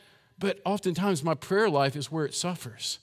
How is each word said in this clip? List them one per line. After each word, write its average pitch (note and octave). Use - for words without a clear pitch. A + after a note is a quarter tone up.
But -
oftentimes F#3
my D#3+
prayer G3+
life C#3
is C#3+
where D#3+
it D3
suffers. -